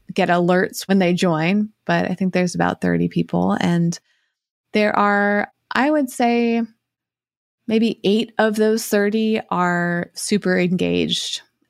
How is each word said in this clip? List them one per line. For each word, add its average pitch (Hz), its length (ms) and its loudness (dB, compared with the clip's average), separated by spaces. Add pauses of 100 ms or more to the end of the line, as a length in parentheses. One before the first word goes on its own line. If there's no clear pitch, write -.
(140)
get 190 160 -2
alerts 180 580 0
when 196 120 2
they 180 140 2
join, 180 560 0 (160)
but 175 260 0
I - 20 -2
think 185 200 -2
there's 180 200 0
about - 280 -2
thirty 170 260 0
people. 175 520 -2
And 170 400 0 (760)
there 208 220 0
are, 202 560 0 (200)
I 262 180 0
would 294 220 0
say, 233 500 0 (1040)
maybe 226 380 0
eight 220 340 0
of 214 200 2
those 220 280 0
thirty 220 640 0
are 175 640 -2
super 185 440 -2
engaged. - 840 0 (280)